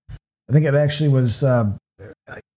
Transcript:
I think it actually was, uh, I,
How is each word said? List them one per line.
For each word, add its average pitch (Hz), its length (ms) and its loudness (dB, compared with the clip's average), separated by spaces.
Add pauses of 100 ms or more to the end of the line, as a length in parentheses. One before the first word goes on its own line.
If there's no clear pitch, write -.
(100)
I - 420 -12
think 151 140 4
it 139 80 2
actually 147 340 0
was, 127 340 0
uh, 120 320 0 (540)
I, - 60 -18 (220)